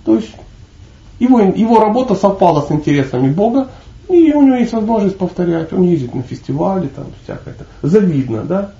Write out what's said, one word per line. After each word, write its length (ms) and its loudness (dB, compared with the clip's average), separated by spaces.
То 120 2
есть 180 -6
его, 220 4
его 380 2
работа 360 0
совпала 460 2
с 100 -6
интересами 580 0
Бога, 380 0
и 260 4
у 80 2
него 140 4
есть 180 -2
возможность 460 -2
повторять. 520 -4
Он 120 2
ездит 320 0
на 80 -6
фестивали, 640 -4
там 180 -12
всякое. 300 -14
Завидно, 580 0
да? 380 -4